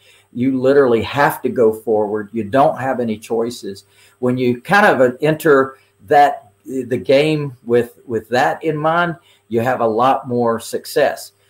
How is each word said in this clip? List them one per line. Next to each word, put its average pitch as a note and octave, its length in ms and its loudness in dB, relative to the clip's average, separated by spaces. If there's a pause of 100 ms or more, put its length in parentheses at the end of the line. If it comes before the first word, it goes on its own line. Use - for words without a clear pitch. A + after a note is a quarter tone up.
(340)
You C3 260 -2
literally C3 440 4
have C#3+ 400 -2
to B2+ 60 -2
go A2 220 2
forward. G#2+ 600 -2
You A2+ 100 -4
don't C3+ 340 2
have C3 220 -4
any A2+ 180 -4
choices. A2+ 680 -8 (340)
When B2 180 -2
you B2 220 0
kind G3+ 260 2
of B2+ 360 2
enter D3 560 2 (300)
that, C#3+ 440 2 (140)
the B2+ 320 -4
game C#3+ 680 0
with, A#2 420 0
with A2 240 -6
that C#3 360 0
in D3+ 100 -2
mind, E3 400 -2 (320)
you A2 140 -2
have B2+ 180 -2
a A#2 80 0
lot A#2+ 400 0
more A#2+ 320 -2
success. - 720 -4 (180)